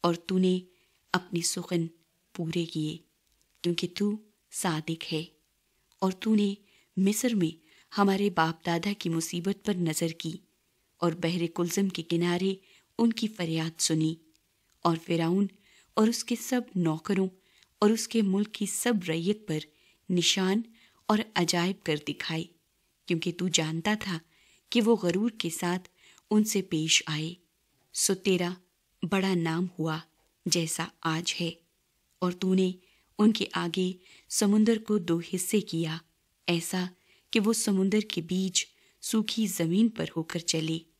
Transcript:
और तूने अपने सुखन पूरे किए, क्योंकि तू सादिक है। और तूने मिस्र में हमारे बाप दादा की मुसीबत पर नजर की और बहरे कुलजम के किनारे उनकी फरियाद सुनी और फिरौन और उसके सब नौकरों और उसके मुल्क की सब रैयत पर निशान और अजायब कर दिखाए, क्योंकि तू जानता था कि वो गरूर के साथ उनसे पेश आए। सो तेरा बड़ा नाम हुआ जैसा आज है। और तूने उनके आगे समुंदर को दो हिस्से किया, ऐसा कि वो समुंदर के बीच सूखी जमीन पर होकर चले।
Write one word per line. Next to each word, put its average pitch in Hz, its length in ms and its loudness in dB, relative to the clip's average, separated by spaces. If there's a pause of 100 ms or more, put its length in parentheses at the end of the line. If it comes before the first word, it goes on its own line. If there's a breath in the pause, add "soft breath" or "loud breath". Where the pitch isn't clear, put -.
और 170 120 2
तूने 185 460 0 (520 soft breath)
अपने 180 280 -4
सुखन 170 460 -4 (480)
पूरे 165 300 -4
किए, 156 380 -6 (600)
क्योंकि 175 240 -2
तू 208 320 -2 (320)
सादिक 160 520 -4
है। 165 280 -8 (720)
और 190 120 0
तूने 208 440 2 (420 soft breath)
मिस्र 214 360 2
में 165 180 2 (420 soft breath)
हमारे 202 340 4
बाप 165 360 0
दादा 170 280 -2
की 190 160 -6
मुसीबत 170 580 -4
पर 202 80 0
नजर 165 360 0
की 165 280 -10 (600)
और 170 140 2
बहरे 170 320 -2
कुलजम 175 420 0
के 175 120 -8
किनारे 175 600 0 (380 soft breath)
उनकी 226 280 2
फरियाद 160 520 -4
सुनी 160 380 2 (680)
और 165 120 4
फिरौन 170 520 0 (480 soft breath)
और 220 120 6
उसके 233 260 -2
सब 247 420 -4
नौकरों 180 520 0 (520 soft breath)
और 208 100 6
उसके 226 300 0
मुल्क 202 340 0
की 202 120 -4
सब 220 360 0
रैयत 175 460 -2
पर 156 120 -2 (500 soft breath)
निशान 190 520 2 (460 soft breath)
और 214 160 2 (100)
अजायब 175 400 0 (100)
कर 151 220 0
दिखाए, - 420 -6 (580)
क्योंकि 170 240 -2
तू 180 180 -4
जानता 165 460 0
था 190 240 -6 (520 soft breath)
कि 240 100 4
वो 226 140 6
गरूर 190 360 0
के 165 180 -6
साथ 180 300 -2 (520 soft breath)
उनसे 214 300 2
पेश 160 460 0
आए। 156 300 -6 (560)
सो - 200 0
तेरा 185 420 0 (500)
बड़ा 190 300 2
नाम 170 340 0 (100)
हुआ 160 220 -2 (460)
जैसा 165 440 -2 (120)
आज 165 360 -2
है। 170 220 -4 (600)
और 180 120 0
तूने 185 420 2 (440 soft breath)
उनके 214 260 4
आगे 180 540 -2 (300 loud breath)
समुंदर 214 480 4
को 214 220 0
दो 170 200 0
हिस्से 185 420 0
किया, 165 400 -4 (480)
ऐसा 180 400 -2 (440 soft breath)
कि 226 60 4
वो 214 140 2
समुंदर 196 480 2
के 202 200 -6
बीच 185 460 -2 (340 soft breath)
सूखी 220 460 0
जमीन 180 420 2
पर 160 180 -6
होकर 165 320 -6
चले। 160 420 -2 (180)